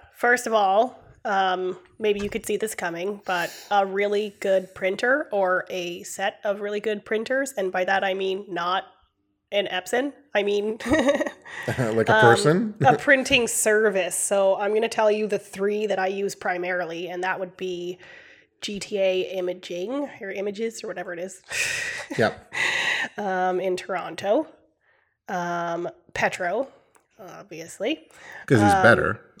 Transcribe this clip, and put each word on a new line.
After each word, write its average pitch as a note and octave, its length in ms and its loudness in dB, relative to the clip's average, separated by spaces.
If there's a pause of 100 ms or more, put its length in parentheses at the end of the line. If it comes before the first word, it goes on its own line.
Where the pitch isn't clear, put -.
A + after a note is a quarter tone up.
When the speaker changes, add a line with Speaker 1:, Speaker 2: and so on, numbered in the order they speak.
(140)
Speaker 1:
first A#3+ 320 0
of A3+ 60 0
all, G#3 460 4 (260)
um, F#3 520 0 (220)
maybe G#3 200 0
you G3+ 100 -6
could G#3 160 -6
see G#3 120 -2
this G#3+ 180 -6
coming, F3+ 500 -6
but F3 260 -2 (200)
a G3+ 140 4
really G3+ 540 -2
good F#3+ 360 0
printer A#3+ 560 0
or F#3 380 0
a F3+ 340 -8
set G3 400 -6
of G3+ 180 -4
really G#3 180 -4
good G#3 260 -4
printers, C4 520 -2
and F#3+ 140 -2
by F#3 140 0
that F#3+ 180 0
I F#3+ 100 0
mean F#3+ 360 -4
not F3 360 -2 (680)
an G3 160 0
Epson, A#3+ 460 -2 (200)
I G#3 100 2
mean G3+ 400 -2
<laughs> - 40 -8
Speaker 2:
<laughs> C#4 800 0
Like A2+ 420 2
a - 60 6
Speaker 1:
um, A3 60 6
Speaker 2:
person? E3+ 560 6
<laughs> - 80 2
Speaker 1:
a C4 120 8
printing C4 500 4
service. G#3 680 2
So G3 400 2
I'm G#3 160 0
gonna A3+ 160 2
tell A3 220 4
you G#3+ 160 0
the G3+ 120 -2
three G#3 460 -2
that G3 140 -2
I F#3+ 80 0
use G3 280 -4
primarily, F3+ 760 -4
and F3+ 140 -6
that F#3 160 -2
would F#3 180 -8
be F3 420 -8 (640)
G G#3 180 -8
T G#3 180 -6
A F#3+ 240 2 (160)
Imaging, F#3 720 -6 (120)
or G3 100 -10
Images, G#3 520 -6
or A3 40 -10
whatever F3+ 260 -10
it E3+ 60 -10
is. F#3 280 -10
<laughs> - 40 -20 (680)
Speaker 2:
Yep. - 360 0 (640)
Speaker 1:
Um, F#3 420 0
in F#3 180 0
Toronto. F#3+ 680 -2 (840)
Um, F3 600 -4 (240)
Petro, G3 540 -2 (520)
obviously. E3+ 880 -8 (380)
Speaker 2:
'Cause B2 160 6
he's G#2 120 6
Speaker 1:
Um, G2 100 4
Speaker 2:
better, G#2+ 360 6 (220)